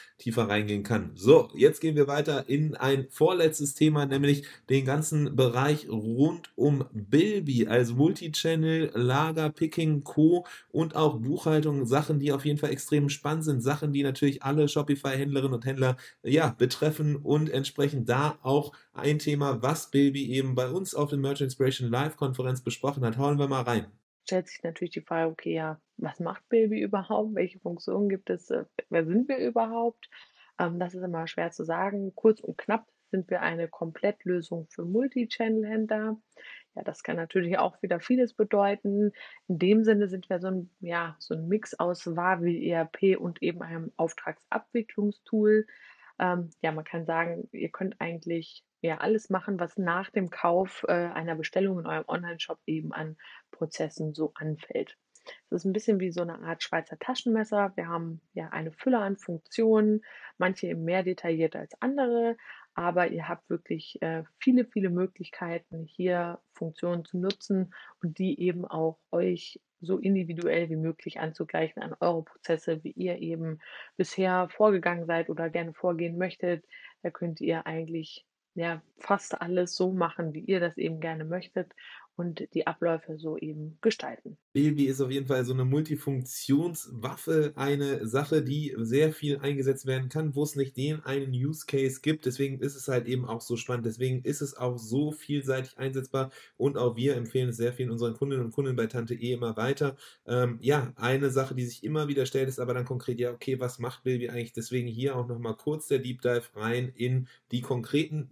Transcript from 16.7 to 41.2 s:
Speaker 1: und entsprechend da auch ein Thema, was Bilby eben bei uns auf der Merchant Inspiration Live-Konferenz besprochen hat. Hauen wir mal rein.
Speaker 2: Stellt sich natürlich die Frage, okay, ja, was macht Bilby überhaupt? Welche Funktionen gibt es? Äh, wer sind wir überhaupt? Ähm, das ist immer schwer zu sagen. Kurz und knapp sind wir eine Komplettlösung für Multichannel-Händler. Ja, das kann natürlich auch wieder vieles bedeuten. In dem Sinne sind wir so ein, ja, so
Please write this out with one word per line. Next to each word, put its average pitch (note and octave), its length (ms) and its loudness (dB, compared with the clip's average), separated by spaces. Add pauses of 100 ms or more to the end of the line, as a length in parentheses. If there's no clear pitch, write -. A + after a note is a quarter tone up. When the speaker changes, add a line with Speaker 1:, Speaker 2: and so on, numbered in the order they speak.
Speaker 1:
und D3+ 320 2
entsprechend C3+ 640 0
da C#3+ 320 2
auch C#3+ 320 2 (180)
ein D3+ 260 2
Thema, C#3+ 440 0
was D3+ 280 0
Bilby C#3 420 4
eben C3 220 0
bei B2+ 140 0
uns F#3 260 -4
auf D3 140 0
der D3 100 -2
Merchant C#3 280 0
Inspiration C3 440 0
Live-Konferenz B2+ 720 -2
besprochen C3 460 -2
hat. A2+ 100 0
Hauen C#3+ 220 2
wir C#3+ 100 2
mal C3 140 0
rein. A2+ 240 0 (400)
Speaker 2:
Stellt F#3 220 0
sich - 140 -20
natürlich E3 300 -6
die - 80 -6
Frage, E3 300 0
okay, E3 240 -6
ja, D#3 260 -4 (160)
was - 240 -8
macht F3 300 -6
Bilby A3 320 4
überhaupt? G#3 520 0
Welche F3+ 260 -2
Funktionen F#3 500 0
gibt F#3+ 180 -4
es? F3+ 220 -4
Äh, - 160 -2 (240)
wer E3 160 2
sind G#3 200 2
wir C4+ 120 -2
überhaupt? A#3 720 -2 (480)
Ähm, F3 200 0
das F3+ 160 -4
ist F3+ 80 -8
immer E3 240 -4
schwer E3+ 240 -4
zu E3+ 140 -8
sagen. F#3+ 500 -2
Kurz A3 260 4
und - 180 -10
knapp - 280 -2 (240)
sind F#3 200 -2
wir F3+ 100 0
eine E3 280 -2
Komplettlösung E3+ 1000 -4
für - 160 -10
Multichannel-Händler. A3 1400 0 (560)
Ja, - 80 -10
das - 180 -8
kann E3 140 -4
natürlich E3+ 400 0
auch - 260 0
wieder F3+ 180 -2
vieles B3 340 2
bedeuten. G3+ 800 2 (360)
In F3 100 0
dem G3+ 240 6
Sinne G#3 260 4
sind F#3 200 -8
wir F3+ 120 -2
so F#3 80 -4
ein, F#3 220 -4 (100)
ja, E3+ 380 -4
so - 160 -6